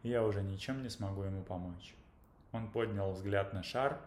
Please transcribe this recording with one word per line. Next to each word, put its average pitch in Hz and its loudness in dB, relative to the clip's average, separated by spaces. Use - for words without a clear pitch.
"Я 120 4
уже 101 4
ничем 101 -2
не 123 -4
смогу 98 -2
ему 95 -2
помочь". 87 -6
Он 110 -4
поднял 101 2
взгляд 98 2
на 92 -2
шар, 135 2